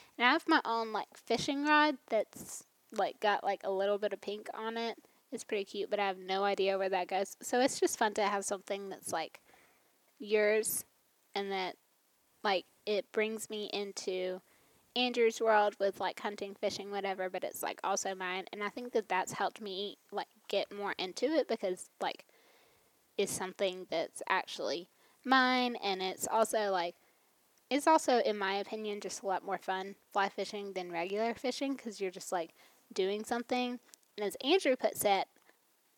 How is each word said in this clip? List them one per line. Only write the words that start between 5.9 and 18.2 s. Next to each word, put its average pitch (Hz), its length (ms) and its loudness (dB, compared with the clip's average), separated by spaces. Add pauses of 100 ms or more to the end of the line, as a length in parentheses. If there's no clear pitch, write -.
I 202 80 2
have 190 120 -2
no 190 240 0
idea 196 340 4
where 190 120 0
that 180 180 0
goes. 190 340 -2
So - 180 0
it's 262 200 4
just - 180 2
fun 214 160 2
to 214 100 2
have 202 220 2
something 196 440 -6
that's, 196 220 -10
like, 165 300 -6 (760)
yours 214 680 2 (480)
and 202 180 -2
that, 190 240 -2 (680)
like, 196 220 2 (200)
it 208 260 0
brings 220 380 -2
me 214 240 -6
into 185 680 -4 (540)
Andrew's 240 460 4
world 208 380 6
with, 196 200 0
like, - 220 -4
hunting, 202 340 -6
fishing, 202 360 -4
whatever, 196 380 -2
but 185 140 -6
it's, - 180 -6
like, - 220 -4
also 196 320 0
mine. 185 380 -4